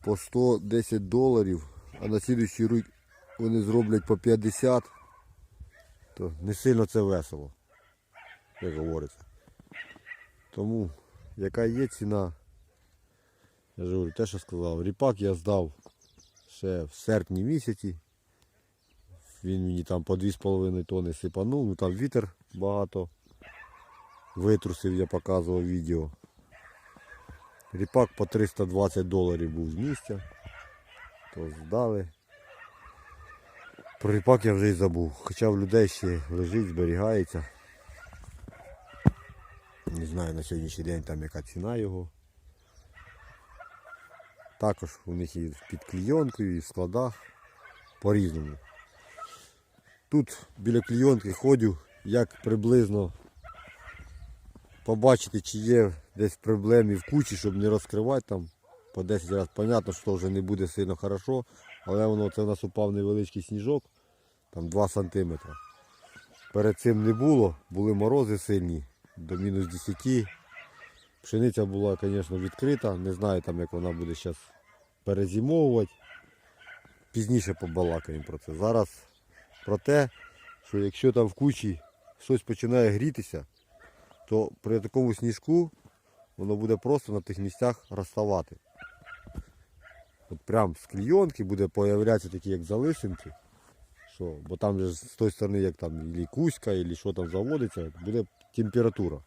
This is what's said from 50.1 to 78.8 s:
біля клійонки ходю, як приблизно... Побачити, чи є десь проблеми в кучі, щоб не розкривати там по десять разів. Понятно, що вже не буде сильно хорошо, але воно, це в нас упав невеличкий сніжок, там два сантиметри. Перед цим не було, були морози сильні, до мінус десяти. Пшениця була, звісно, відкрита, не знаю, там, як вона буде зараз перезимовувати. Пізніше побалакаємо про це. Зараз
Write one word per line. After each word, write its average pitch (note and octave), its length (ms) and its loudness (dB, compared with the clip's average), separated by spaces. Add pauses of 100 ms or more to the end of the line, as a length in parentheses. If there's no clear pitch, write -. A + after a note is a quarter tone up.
біля A2+ 220 2
клійонки A#2+ 520 2
ходю, A2 460 4 (260)
як A2+ 380 0
приблизно... G#2+ 720 4 (1700)
Побачити, A2+ 560 4
чи - 180 -8
є A2 340 6 (240)
десь G2+ 200 0
проблеми G#2+ 580 4
в F#2 160 -4
кучі, C#3 260 0
щоб G2 200 -2
не G#2 120 0
розкривати A2 600 -2
там F2 220 -6 (440)
по F#2+ 80 -4
десять F2+ 280 -2
разів. F#2+ 240 0
Понятно, G#2+ 380 0
що G2 220 -4
вже F#2 160 -2
не G2 120 -2
буде F#2+ 260 -2
сильно F#2 280 -4
хорошо, G2+ 480 -4 (420)
але G#2 200 2
воно, G#2+ 240 0
це G#2+ 120 -4
в G#2 40 0
нас G#2 180 -2
упав G#2 280 -2
невеличкий G2+ 500 -2
сніжок, A2+ 420 -4 (680)
там E2+ 180 -8
два G2 200 2
сантиметри. F2 640 -2 (1000)
Перед G#2 280 2
цим G#2+ 240 4
не A2+ 80 4
було, A#2 440 4 (140)
були G#2 240 2
морози G#2+ 440 2
сильні, F2 460 -2 (320)
до F2 200 -8
мінус F#2+ 300 0
десяти. G2+ 600 -2 (960)
Пшениця A2+ 420 0
була, G2 380 0
звісно, F#2+ 360 -2
відкрита, G#2+ 580 0
не F#2 160 -4
знаю, F#2+ 280 0
там, E2+ 200 -6
як E2+ 120 -6
вона F2 200 -4
буде E2+ 220 -6
зараз E2 220 -8 (680)
перезимовувати. A2 880 2 (1200)
Пізніше G#2+ 420 0
побалакаємо E2 720 -2
про D2+ 140 -12
це. - 160 -12
Зараз G#2 340 2 (760)